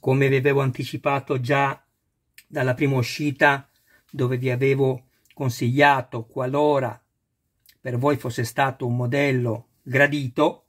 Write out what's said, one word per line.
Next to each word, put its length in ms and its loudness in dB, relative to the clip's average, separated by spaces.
Come 260 2
vi 80 2
avevo 240 2
anticipato 800 -4
già 420 0
dalla 280 -2
prima 240 0
uscita, 720 0
dove 240 -2
vi 160 -2
avevo 560 0
consigliato, 920 0
qualora 760 -2
per 180 -6
voi 200 0
fosse 260 -6
stato 420 -4
un 120 -2
modello 720 -2
gradito 880 0